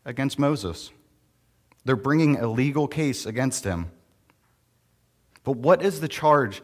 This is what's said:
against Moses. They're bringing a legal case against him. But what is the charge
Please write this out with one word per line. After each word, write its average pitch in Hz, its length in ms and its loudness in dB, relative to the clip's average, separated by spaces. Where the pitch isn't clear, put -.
against 135 340 -4
Moses. 131 520 -2
They're 131 120 2
bringing 143 420 2
a 117 100 -2
legal 135 400 0
case 143 380 -4
against 123 380 -4
him. 85 260 -4
But 131 140 -2
what 151 240 4
is 175 180 0
the 156 80 -4
charge 143 560 2